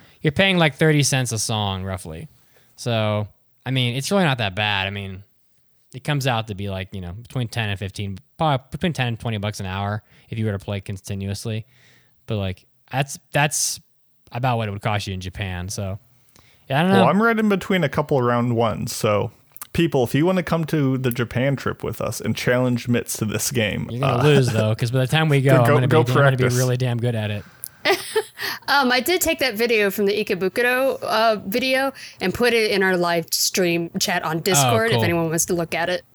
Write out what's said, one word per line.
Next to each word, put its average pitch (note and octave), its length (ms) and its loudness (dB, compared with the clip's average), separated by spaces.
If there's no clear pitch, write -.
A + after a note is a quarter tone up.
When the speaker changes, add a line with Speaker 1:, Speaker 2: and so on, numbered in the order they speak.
Speaker 1:
you're D#3 100 0
paying, F#3+ 260 4
like, D#3+ 160 4
thirty D#3 280 4
cents B2+ 300 0
a A2 60 -2
song, G2+ 460 -2
roughly. F#2 440 -8
So, G#2+ 520 -2
I B2 40 -4
mean, B2 260 0
it's C3+ 140 -4
really G3 140 4
not C3+ 140 2
that G2+ 160 -2
bad. G2+ 320 0
I G2 40 -4
mean, G2 320 -8
it B2+ 100 -14
comes C#3+ 220 -2
out A2+ 220 0
to G#2+ 60 -8
be, G2+ 160 -6
like, F#2+ 220 -6
you F#2+ 100 -10
know, F2 100 -10
between A#2+ 360 -8
ten A2+ 200 -4
and G2 100 -4
fifteen, G2 400 -8
probably D3+ 320 0
between E3+ 240 -4
ten B2+ 140 -2
and A2+ 120 -6
twenty A2+ 180 -4
bucks G#2 220 -4
an G2 60 -8
hour G2+ 360 -4
if A2+ 80 -6
you A2 80 -2
were G#2+ 60 -2
to G2 60 -4
play G2+ 220 -6
continuously. G2+ 840 -8
But, A2+ 100 -2
like, F#2+ 280 -4
that's, C#3 280 -4
that's - 460 0
about B2 240 0
what A2+ 120 -2
it - 40 -6
would G2 100 -8
cost G#2 240 -2
you G2 80 -6
in F#2 60 -8
Japan. F#2 480 -8
So, G2 300 -6
yeah, C3+ 120 0
I - 20 4
don't F#3 100 2
know. G3 80 6
Speaker 2:
Well, F#3 100 6
I'm F#3+ 120 4
right A3+ 160 4
in A3 120 2
between F#3 340 0
a C#3 60 2
couple D3 280 0
of B2 60 2
round A#2+ 320 2
ones. A2+ 380 0
So, G#2+ 380 0
people, D3 320 2
if - 100 -2
you D3 120 2
wanna F#3 160 2
come E3 240 -2
to C3+ 320 2
the B2+ 120 -2
Japan B2 460 -2
trip - 260 -6
with - 200 -6
us - 180 -4
and A2 160 -2
challenge B2 520 0
Mitz - 300 -2
to A2+ 60 -2
this - 260 -2
game, - 400 -2
Speaker 1:
You're A#2 100 -6
gonna G2 220 0
Speaker 2:
uh, - 20 -
Speaker 1:
lose, C#3 280 6
though, A2 220 0
'cause A2+ 160 -2
by C3 100 0
the C3 60 0
time D#3+ 240 2
we C#3 100 4
Speaker 2:
<laughs> - 20 2
Speaker 1:
go, C3+ 100 4
Speaker 2:
Go, C3 100 8
Speaker 1:
I'm A#2 120 4
gonna B2 120 4
Speaker 2:
go - 180 6
Speaker 1:
be, B2 80 0
I'm D3 60 4
gonna C#3 180 6
be B2 60 0
Speaker 2:
practice. B2 160 2
Speaker 1:
really B2+ 180 2
damn B2 220 0
good A#2+ 160 0
at G#2+ 160 -2
it. G#2 140 -6
Speaker 3:
<laughs> F4 120 2
Um, C#4 220 4
I B3+ 80 2
did E4 220 0
take D#4+ 160 0
that C4 160 0
video G#3+ 360 2
from G#3 140 0
the G3 80 2
Ikebukuro, B3 800 0
uh, A3 340 2
video C4 440 0
and F#3 140 0
put A#3+ 180 2
it A3 180 2
in G3 120 2
our F#3 160 2
live E3+ 340 0
stream E3+ 680 0
chat F3+ 260 -2
on E3 160 -2
Discord F3+ 480 2
Speaker 1:
Oh, - 20 0
cool. A3 80 2
Speaker 3:
if A2 60 2
anyone E3+ 260 0
wants E3 160 0
to F#3 80 -2
look E3+ 200 -2
at E3+ 140 -2
it. F3+ 160 -4